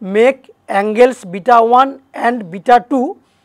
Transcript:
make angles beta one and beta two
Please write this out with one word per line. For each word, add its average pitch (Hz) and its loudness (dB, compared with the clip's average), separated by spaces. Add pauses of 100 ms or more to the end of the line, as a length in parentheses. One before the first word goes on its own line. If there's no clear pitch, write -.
make 226 -2 (180)
angles 214 0
beta 202 0
one 254 2 (140)
and 233 -4
beta 208 0
two 277 -4 (260)